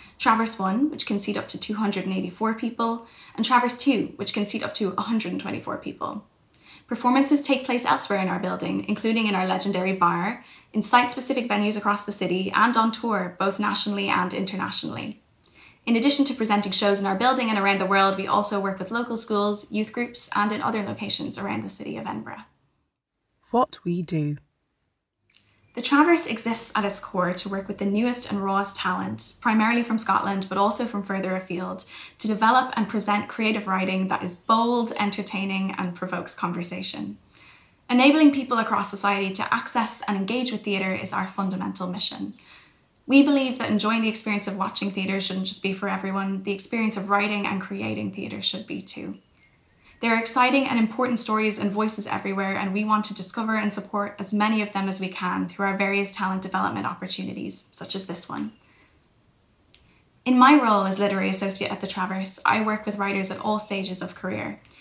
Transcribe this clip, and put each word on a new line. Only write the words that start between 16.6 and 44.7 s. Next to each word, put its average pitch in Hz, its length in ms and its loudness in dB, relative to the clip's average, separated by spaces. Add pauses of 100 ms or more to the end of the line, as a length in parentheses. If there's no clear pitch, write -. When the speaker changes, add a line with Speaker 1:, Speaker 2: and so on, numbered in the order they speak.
Speaker 1:
shows 202 260 2
in 196 80 -2
our 190 80 0
building 247 340 2
and 220 80 0
around 196 220 2
the 185 80 0
world, 196 300 4
we 190 100 -6
also 208 320 2
work 196 220 -4
with 180 100 -8
local 233 260 -4
schools, 208 540 0
youth 214 220 -4
groups, 240 420 -4
and 208 160 2
in 208 100 -4
other 220 220 -2
locations - 560 -4
around 208 240 -4
the 196 60 -8
city - 280 -4
of - 120 -8
Edinburgh. - 340 -10 (1120)
Speaker 2:
What 247 320 0
we 175 180 0
do. 147 360 -2 (1400)
Speaker 1:
The 240 60 -6
Traverse 311 440 6
exists - 480 0
at 214 100 2
its 196 140 0
core 180 360 -2
to 185 140 -2
work 196 200 -4
with 208 100 -6
the 202 80 -2
newest 226 460 0
and 202 100 -2
rawest 196 320 0
talent, 190 640 -4
primarily 226 440 4
from 226 120 0
Scotland, 196 520 0
but 185 100 -4
also 208 280 2
from 202 180 -6
further 190 320 -4
afield, 185 480 -8 (340)
to - 80 -4
develop 226 500 4
and 220 120 0
present 208 400 0
creative 214 400 0
writing 190 400 0
that - 160 -2
is 180 100 -2
bold, 233 640 2
entertaining, 196 800 -2
and 180 160 -4
provokes 180 400 -4
conversation. 180 840 -4 (720)
Enabling 285 440 8
people 247 260 0
across 208 320 0
society 196 440 2
to - 200 0
access - 540 0
and 202 80 0
engage 233 340 -2
with 214 140 -6
theatre 190 320 -2
is - 160 -4
our 190 160 -2
fundamental 190 580 -4
mission. 196 480 -4 (760)
We 277 140 8
believe 269 360 4
that 233 120 -2
enjoying 220 320 2
the 220 60 2
experience 208 400 -2
of 196 100 -6
watching 190 320 -2